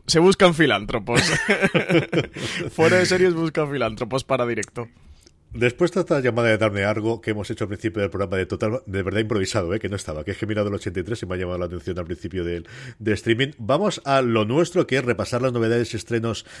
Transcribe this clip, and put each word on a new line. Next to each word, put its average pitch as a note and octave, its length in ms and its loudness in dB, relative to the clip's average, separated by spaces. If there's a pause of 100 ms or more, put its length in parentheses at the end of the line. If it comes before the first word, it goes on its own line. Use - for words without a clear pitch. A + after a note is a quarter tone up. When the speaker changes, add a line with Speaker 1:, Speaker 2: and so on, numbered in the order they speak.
Speaker 1:
Se E3 120 4
buscan F3+ 360 6
filántropos. A#2 640 2
<laughs> - 1500 0
Fuera E3+ 280 4
de F3+ 80 4
Series F3+ 280 4
busca D#3+ 340 -2
filántropos A#2+ 560 -2
para B2 220 0
directo. A#2 420 -6 (640)
Speaker 2:
Después A#2+ 400 2
de F#3+ 80 0
esta D#3 180 0
llamada A#2 300 2
de A2 80 4
darme G2+ 260 2
algo G#2+ 380 0
que A2 100 -2
hemos G#2 180 -4
hecho A2+ 140 -6
al F#2+ 60 -4
principio G#2 320 -4
del G2 80 2
programa F#2+ 260 -4
de F#2 100 0
Total, G#2+ 400 -2
de G2 180 -2
verdad F#2+ 180 0
improvisado, G2+ 520 0
¿eh? G#2+ 60 -2
Que - 80 -6
no G2 80 -6
estaba, D#2 300 -8
que G2+ 60 -6
es F#2 60 -8
que - 60 -10
he G#2 60 -2
mirado G#2 180 -2
el G2+ 60 -4
ochenta F#2+ 260 -6
y F2+ 40 -2
tres A2 200 -8
y - 20 -6
me F#2 100 -6
ha - 20 -4
llamado F2+ 220 -4
la F2 80 -2
atención F2 300 -8
al F2+ 60 -4
principio F2 400 -6
del, E2+ 240 -6 (320)
de G#2+ 140 0
streaming. A#2 440 0
Vamos D3+ 460 0
a C3+ 180 2
lo A2+ 220 2
nuestro, D#3+ 420 2
que B2+ 120 0
es C3 80 -2
repasar A#2+ 360 -2
las B2+ 120 0
novedades A#2 400 0
y - 20 -4
estrenos A2+ 500 -4 (160)